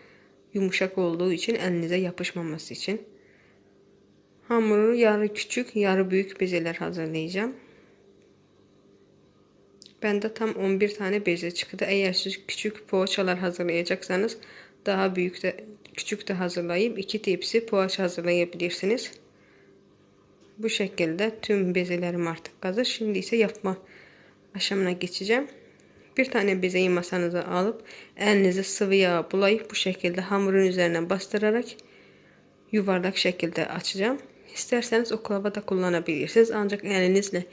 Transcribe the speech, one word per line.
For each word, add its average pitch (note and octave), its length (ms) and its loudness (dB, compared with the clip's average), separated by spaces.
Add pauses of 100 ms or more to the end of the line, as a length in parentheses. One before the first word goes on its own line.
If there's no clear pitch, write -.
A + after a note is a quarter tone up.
(540)
Yumuşak F#3+ 440 0
olduğu F3 340 0
için G#3 220 -2
elinize F3 420 0
yapışmaması F3 760 -4
için. G#3+ 280 -6 (1500)
Hamuru A3+ 460 4
yarı G#3+ 400 4
küçük, - 420 -4
yarı F#3+ 340 4
büyük F#3+ 300 0
bezeler E3+ 340 0
hazırlayacağım. E3+ 800 -4 (2500)
Bende G#3 320 -2
tam A3 160 -2
on F#3+ 300 0
bir G#3 140 0
tane G3+ 320 -2
beze F3 240 0
çıktı. - 380 -6
Eğer G3 240 2
siz - 360 -6
küçük - 400 -6
poğaçalar F#3+ 500 0
hazırlayacaksanız F3+ 1000 -2 (480)
daha F#3+ 300 2
büyük F3+ 260 -2
de, F#3 220 -4 (300)
küçük - 340 -8
de G3+ 40 -2
hazırlayıp F3+ 680 0
iki G3+ 240 -4
tepsi G3+ 440 0
poğaça F#3+ 360 0
hazırlayabilirsiniz. F3 1080 0 (1500)
Bu A3 100 -2
şekilde F#3+ 720 0
tüm F#3+ 320 2
bezelerim F3 520 0
artık - 340 -8
hazır. G3 240 -2
Şimdi G#3+ 340 -2
ise F#3+ 180 -2
yapma F#3+ 400 0 (800)
aşamına F#3+ 380 0
geçeceğim. G3 560 -2 (680)
Bir C4 80 4
tane G3 380 2
bezeyi F#3 280 4
masanıza F3 520 0
alıp F3+ 400 0 (340)
elinizi G3 480 4
sıvı G3 300 0
yağ F3 380 4
bulayıp G3+ 380 2
bu - 40 -12
şekilde F#3 460 -2
hamurun F#3+ 460 4
üzerine F3 440 2
bastırarak G#3+ 540 0 (1080)
yuvarlak F#3+ 440 2
şekilde F3 520 0
açacağım. G3 500 -2 (360)
İsterseniz A#3 580 0
oklava G#3 420 -2
da G#3 60 -6
kullanabilirsiniz. F3 880 2
Ancak G#3 340 -2
elinizle F#3 680 2